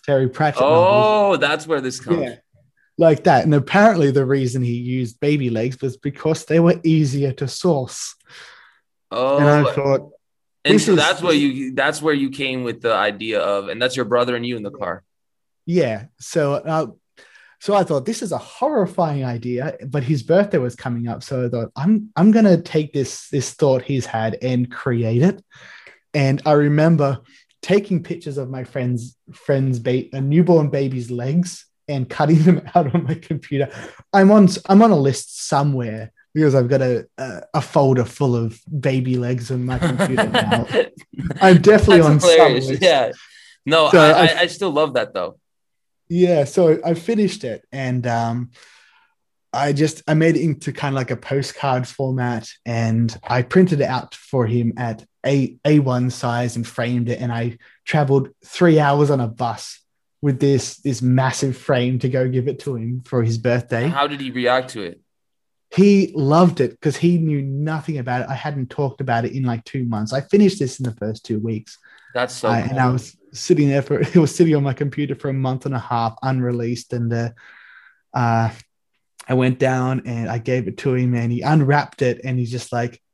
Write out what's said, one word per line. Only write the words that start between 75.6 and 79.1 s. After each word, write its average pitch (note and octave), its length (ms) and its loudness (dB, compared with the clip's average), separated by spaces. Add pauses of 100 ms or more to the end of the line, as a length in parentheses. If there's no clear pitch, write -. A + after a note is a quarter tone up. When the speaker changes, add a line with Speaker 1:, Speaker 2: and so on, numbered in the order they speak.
Speaker 1:
and C#3 80 -6
a B2 60 -4
half, A#2 420 -4
unreleased. B2 720 -4
And, A#2+ 220 -4
uh, A#2 160 -4 (840)
uh, A2+ 360 0 (800)